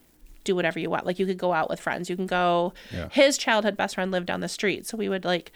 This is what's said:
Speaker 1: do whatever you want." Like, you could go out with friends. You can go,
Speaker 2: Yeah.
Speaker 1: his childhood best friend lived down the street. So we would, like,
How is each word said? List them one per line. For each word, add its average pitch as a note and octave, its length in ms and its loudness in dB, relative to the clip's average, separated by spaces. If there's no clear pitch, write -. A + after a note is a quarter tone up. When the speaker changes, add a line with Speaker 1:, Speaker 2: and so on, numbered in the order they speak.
Speaker 1:
do G3 100 2
whatever F3 240 0
you E3 120 -2
want." E3+ 160 -2
Like, F3+ 120 -2
you F#3+ 80 2
could F#3 120 -2
go F3+ 140 2
out D#3+ 160 0
with - 120 -4
friends. - 280 -4
You F3+ 60 -2
can F#3 120 -4
go, F3 460 2
Speaker 2:
Yeah. F2 180 -6
Speaker 1:
his C#4 260 6
childhood G#3+ 400 2
best G3 200 -2
friend F#3+ 160 -2
lived F3+ 140 0
down F3+ 140 -2
the F3 80 -4
street. - 380 -2
So - 100 -10
we G#3 120 -2
would, F#3+ 160 -2
like, E3+ 300 -2